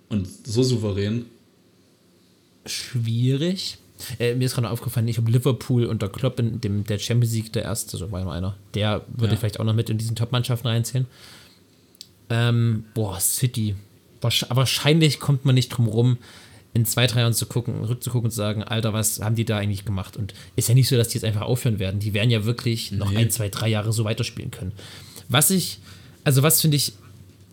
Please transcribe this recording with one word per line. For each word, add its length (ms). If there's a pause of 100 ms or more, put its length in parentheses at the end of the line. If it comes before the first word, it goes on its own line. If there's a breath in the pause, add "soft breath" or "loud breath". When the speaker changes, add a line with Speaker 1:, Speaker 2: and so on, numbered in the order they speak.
Speaker 1:
und 200 (200)
so 160
souverän. 640 (1400)
Speaker 2:
Schwierig. 1120 (420 loud breath)
Äh, 160
mir 100
ist 80
gerade 160
aufgefallen, 380
ich 100
hab 100
Liverpool 580
unter 220
Klopp 320
in 220
dem, 240
der 140
Champions 340
League, 200
der 100
erste, 300
also 180
war 80
ja 60
nur 80
einer, 220 (200)
der 280 (120)
würde 180
Speaker 1:
Ja. 60
Speaker 2:
vielleicht 200
auch 40
noch 100
mit 160
in 80
diesen 180
Top-Mannschaften 520
reinzählen. 400 (1200 loud breath)
Ähm, 640
boah, 260
City. 560 (460)
Wahrsch-, 280
wahrscheinlich 720
kommt 260
man 100
nicht 140
drum 180
rum, 300 (560 loud breath)
in 120
zwei, 220
drei 140
Jahren 120
zu 140
gucken, 360
rückzugucken 440
und 40
zu 60
sagen, 240
Alter, 320
was 260
haben 160
die 100
da 120
eigentlich 260
gemacht? 320
Und 200 (200 loud breath)
ist 140
ja 60
nicht 140
so, 60
dass 120
die 80
jetzt 80
einfach 180
aufhören 380
werden. 200
Die 140
werden 160
ja 160
wirklich 460
noch 180
Speaker 1:
Nee. 80
Speaker 2:
ein, 140
zwei, 180
drei 180
Jahre 260
so 100
weiterspielen 480
können. 220 (540 loud breath)
Was 220
ich, 300 (440 loud breath)
also 200
was 180
finde 160
ich 160 (600)